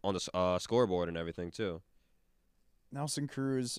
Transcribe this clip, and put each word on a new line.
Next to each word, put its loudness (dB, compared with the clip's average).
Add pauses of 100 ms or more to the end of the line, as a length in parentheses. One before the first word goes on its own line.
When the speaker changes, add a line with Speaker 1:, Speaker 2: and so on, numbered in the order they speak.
Speaker 1:
on 2
the -2
s-, -6
uh, 4
scoreboard 2
and -4
everything, -6
too. -4 (1080)
Speaker 2:
Nelson -4
Cruz, -2